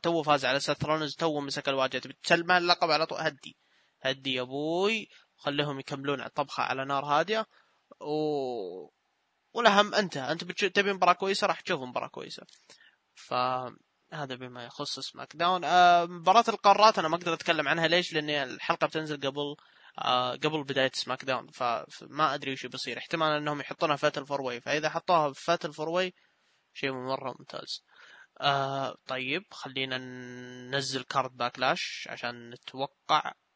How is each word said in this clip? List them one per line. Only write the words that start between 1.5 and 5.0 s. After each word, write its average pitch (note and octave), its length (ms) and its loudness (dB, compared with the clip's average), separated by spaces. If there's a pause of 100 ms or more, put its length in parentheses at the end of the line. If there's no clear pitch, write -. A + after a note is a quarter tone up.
الواجهة. C3 300 0
تبي C3 240 -12
تسلمه E3+ 360 4
اللقب F3 320 2
على D#3 160 2
طول؟ - 120 -6
هدي، D3+ 380 -6 (460)
هدي C3+ 320 -2
يا B2+ 80 -2
أبوي، E3 680 -2 (280)